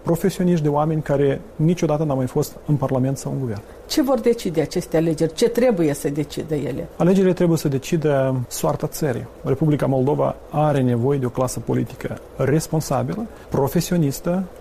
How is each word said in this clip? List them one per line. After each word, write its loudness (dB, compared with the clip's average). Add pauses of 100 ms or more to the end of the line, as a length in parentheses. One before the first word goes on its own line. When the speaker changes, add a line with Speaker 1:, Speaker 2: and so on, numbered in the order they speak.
Speaker 1:
profesioniști, 2
de 2
oameni 0
care 2 (160)
niciodată 2
n-au 0
mai 0
fost -4 (100)
în 2
Parlament 0
sau -8
în -4
guvern. -6 (260)
Speaker 2:
Ce 0
vor 2
decide 0
aceste -2
alegeri? 2
Ce 4
trebuie 2
să -4
decide -4
ele? -6
Speaker 1:
Alegerile 4
trebuie 2
să -2
decide 2 (140)
soarta -2
țării. -4 (180)
Republica 2
Moldova 2 (140)
are 2
nevoie 2
de -2
o -4
clasă -2
politică -4 (180)
responsabilă, 0 (220)
profesionistă, 0 (180)